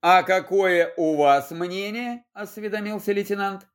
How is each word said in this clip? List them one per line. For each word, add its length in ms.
«А 220
какое 720
у 180
вас 380
мнение?» 800
осведомился 800
лейтенант. 640